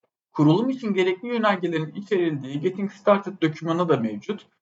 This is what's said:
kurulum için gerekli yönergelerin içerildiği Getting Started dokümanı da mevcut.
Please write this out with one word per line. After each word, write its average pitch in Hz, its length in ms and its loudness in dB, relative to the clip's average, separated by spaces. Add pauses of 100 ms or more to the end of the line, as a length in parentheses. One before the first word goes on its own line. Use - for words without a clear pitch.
(320)
kurulum 180 380 4
için 226 240 -4
gerekli 185 340 0
yönergelerin 175 680 0
içerildiği 156 680 -2
Getting 185 320 -4
Started 202 500 0
dokümanı 165 460 -2
da 143 80 4
mevcut. 113 500 -6 (160)